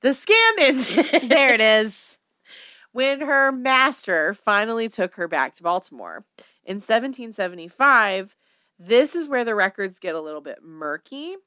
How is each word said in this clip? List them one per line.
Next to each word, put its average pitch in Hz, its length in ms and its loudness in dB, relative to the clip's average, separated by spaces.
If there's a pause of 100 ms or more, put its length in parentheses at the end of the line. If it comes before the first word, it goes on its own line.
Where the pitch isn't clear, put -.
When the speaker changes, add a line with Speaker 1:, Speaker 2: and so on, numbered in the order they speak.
Speaker 1:
The 240 80 0
scam 453 500 2
ended. 262 680 2
<laughs> - 20 2
Speaker 2:
There 262 240 4
it 220 60 0
is. 220 580 0 (720)
Speaker 1:
When 269 300 -2
her 277 320 2
master 247 840 0
finally 220 540 -2
took 190 260 -6
her 170 140 -8
back 143 260 -4
to - 80 -20
Baltimore 160 640 -8 (400)
in 196 160 -10
seventeen 233 520 -4
seventy-five, 196 1000 0 (460)
this 233 340 2
is 330 140 -6
where 254 160 -2
the 226 100 -4
records 196 460 -4
get 170 160 -6
a 165 40 -6
little 151 200 -12
bit 147 240 -16
murky. 160 720 -12 (100)